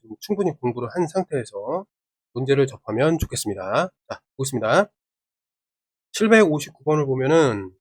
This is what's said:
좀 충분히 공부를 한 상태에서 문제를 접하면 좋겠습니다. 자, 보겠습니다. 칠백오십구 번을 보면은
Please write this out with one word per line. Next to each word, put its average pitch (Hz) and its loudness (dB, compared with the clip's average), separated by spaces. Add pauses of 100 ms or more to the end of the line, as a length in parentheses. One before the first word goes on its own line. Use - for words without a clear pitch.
좀 110 -20 (100)
충분히 190 -2
공부를 120 -6
한 175 0
상태에서 147 -6 (460)
문제를 135 2
접하면 131 0
좋겠습니다. 107 -4 (180)
자, 104 -12 (160)
보겠습니다. 135 0 (1200)
칠백오십구 208 2
번을 151 2
보면은 131 2